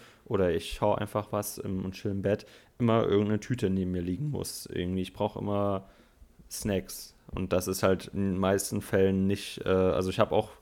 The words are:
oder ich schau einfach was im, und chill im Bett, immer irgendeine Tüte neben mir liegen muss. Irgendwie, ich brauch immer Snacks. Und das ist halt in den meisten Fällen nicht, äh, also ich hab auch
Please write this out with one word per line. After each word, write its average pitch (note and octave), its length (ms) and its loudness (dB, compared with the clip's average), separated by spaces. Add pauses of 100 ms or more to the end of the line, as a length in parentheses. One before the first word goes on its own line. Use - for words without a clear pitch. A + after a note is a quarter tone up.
(260)
oder F#2 280 2
ich - 200 -4
schau G#2 220 2
einfach - 360 -4
was G#2 260 -4
im, F#2+ 260 -4
und F#2+ 120 -6
chill - 160 -4
im G2 100 -4
Bett, G2+ 240 0 (340)
immer A2+ 260 4
irgendeine G#2 340 4
Tüte A2+ 300 -2
neben F#2+ 220 0
mir F2+ 100 0
liegen F2+ 280 -2
muss. - 380 -6
Irgendwie, F2+ 340 -2
ich F2+ 120 -6
brauch G#2 220 -2
immer G2+ 520 -2 (640)
Snacks. - 680 -4 (160)
Und F2+ 220 -4
das F#2 140 2
ist F#2 160 0
halt F#2+ 300 2
in G2 200 0
den F2+ 40 -2
meisten G2 440 0
Fällen F#2+ 460 4
nicht, - 380 -4
äh, F#2+ 40 0
also F#2 400 4
ich F#2 100 -4
hab G#2+ 120 0
auch G#2+ 180 2 (120)